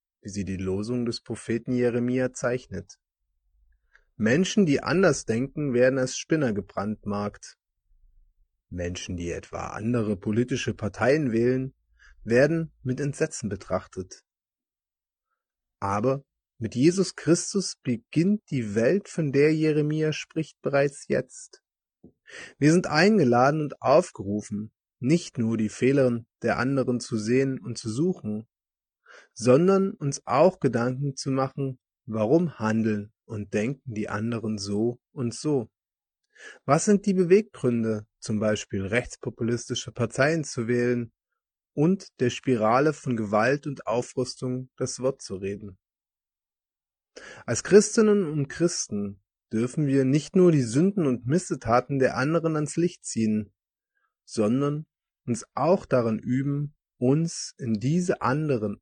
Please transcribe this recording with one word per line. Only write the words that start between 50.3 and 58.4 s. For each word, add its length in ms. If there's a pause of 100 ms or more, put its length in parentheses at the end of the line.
nur 160
die 100
Sünden 460
und 180
Missetaten 720
der 180
anderen 400
ans 200
Licht 300
ziehen, 480 (680)
sondern 640 (400)
uns 180 (120)
auch 320
darin 320
üben, 560 (220)
uns 600
in 220
diese 420
anderen 600